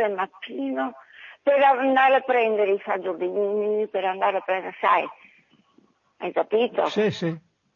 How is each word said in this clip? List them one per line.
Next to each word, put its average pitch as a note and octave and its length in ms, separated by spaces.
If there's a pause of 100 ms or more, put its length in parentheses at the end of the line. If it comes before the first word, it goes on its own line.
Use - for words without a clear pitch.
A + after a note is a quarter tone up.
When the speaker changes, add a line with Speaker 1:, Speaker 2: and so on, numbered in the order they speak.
Speaker 1:
del G#3 120
mattino C4 840 (460)
per C#4+ 220
andare C4 520
a C4 60
prendere A3 520
i G3+ 60
fagiolini, G3+ 1080
per G3 160
andare F#3+ 340
a - 40
prendere, F#3 400
sai, F#3 260 (1120)
hai F3 160
capito? - 540
Speaker 2:
Sì, G#3 220
sì. - 180 (480)